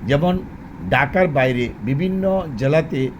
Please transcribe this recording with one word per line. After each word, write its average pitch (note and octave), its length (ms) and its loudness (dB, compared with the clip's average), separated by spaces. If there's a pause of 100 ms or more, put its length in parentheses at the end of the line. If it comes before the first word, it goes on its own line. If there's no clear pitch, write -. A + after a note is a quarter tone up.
যেমন E3 320 2 (520)
ঢাকার C#3+ 380 2
বাইরে B2+ 400 2 (160)
বিভিন্ন F#3+ 640 0 (120)
জেলাতে C3+ 600 0